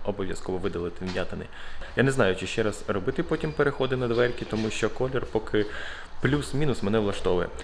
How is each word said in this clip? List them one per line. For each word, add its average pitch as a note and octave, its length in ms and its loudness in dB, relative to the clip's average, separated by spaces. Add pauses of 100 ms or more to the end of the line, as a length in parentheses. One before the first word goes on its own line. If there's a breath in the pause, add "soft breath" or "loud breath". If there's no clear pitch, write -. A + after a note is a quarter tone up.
обов'язково F#2+ 540 -2
видалити F2 480 -4
вм'ятини. F2+ 400 -4 (500 loud breath)
Я A#2+ 80 4
не C3+ 80 4
знаю, G#2 240 4
чи F#2 120 -4
ще - 160 0
раз G#2 240 -2
робити G#2 360 0
потім D#3 300 -2
переходи C3+ 420 2
на B2+ 120 0
дверки, A#2+ 380 2
тому A2 240 0
що A2 200 2
колір B2+ 420 0
поки G#2+ 340 2 (560 loud breath)
плюс-мінус C3+ 640 2
мене G#2 160 4
влаштовує. F#2 480 2 (160)